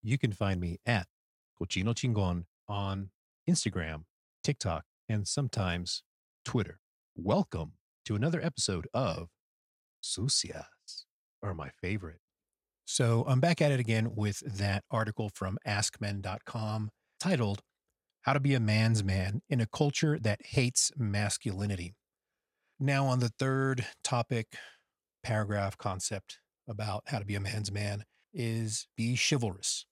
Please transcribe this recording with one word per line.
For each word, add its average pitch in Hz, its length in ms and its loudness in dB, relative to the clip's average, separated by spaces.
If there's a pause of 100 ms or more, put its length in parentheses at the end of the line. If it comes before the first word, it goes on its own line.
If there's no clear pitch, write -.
You 113 160 0
can 117 140 2
find 98 280 0
me 85 240 -4
at 110 220 2 (520)
Cochino 95 360 0
Chingon 95 500 0 (240)
on 98 400 -4 (400)
Instagram, 82 540 0 (420)
TikTok, 92 400 -2 (240)
and 104 180 0
sometimes 92 760 -2 (420)
Twitter. - 340 -2 (360)
Welcome 92 640 -2 (260)
to 104 120 -2
another 156 260 0
episode 98 500 -2
of 87 380 -2 (760)
Sucias - 1000 -4 (360)
Are 98 120 -2
My 71 160 -8
Favorite. 90 500 -6 (640)
So 117 420 4
I'm 127 140 4
back 170 220 4
at 147 100 6
it 127 80 2
again 113 340 2
with 104 260 -2
that 98 500 -2
article 110 400 -2
from 95 340 -4
ask 104 380 -2
men 101 180 -4
dot 95 240 -6
com 110 460 -4 (280)
titled, 120 440 0 (640)
"How 135 100 4
to 143 60 4
Be 139 120 4
a 131 80 4
Man's 110 420 4
Man 95 460 0
in 123 140 2
a 107 40 2
Culture 147 520 2
That 107 300 0
Hates - 500 2
Masculinity." 101 960 -2 (840)
Now, 139 280 2
on 127 140 2
the 120 100 2
third 135 560 0 (180)
topic, 117 500 -2 (680)
paragraph, 104 560 0
concept - 640 -6 (280)
about 107 380 -4
how 123 120 -2
to 101 60 -4
be 101 100 -4
a 101 60 -2
man's 98 320 -4
man 104 320 -4 (300)
is 113 520 -2 (120)
be 117 180 2
chivalrous. 110 760 0